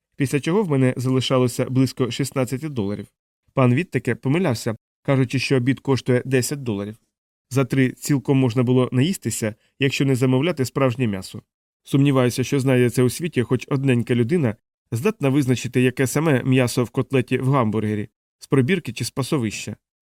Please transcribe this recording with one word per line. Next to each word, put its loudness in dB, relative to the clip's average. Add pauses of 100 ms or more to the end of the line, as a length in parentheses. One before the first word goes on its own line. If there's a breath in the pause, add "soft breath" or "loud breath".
(160)
після -2
чого 0
в -4
мене 2
залишалося 0
близько 0
шістнадцяти -4
доларів. -6 (460)
Пан 4
Віттеке -2
помилявся, -2 (260)
кажучи, 0
що 0
обід 0
коштує 0
десять -2
доларів. -6 (540)
За 2
три 0
цілком 0
можна 2
було 2
наїстися, -2 (240)
якщо 0
не 2
замовляти 0
справжнє 0
м'ясо. -8 (420)
Сумніваюся, 2
що 0
знайдеться 2
у 4
світі -4
хоч -2
одненька 0
людина, 0 (360)
здатна -2
визначити, 0
яке 2
саме 2
м'ясо 2
в -4
котлеті -2
в 0
гамбургері, 0 (300)
з -20
пробірки 0
чи -8
з -8
пасовища. -6 (260)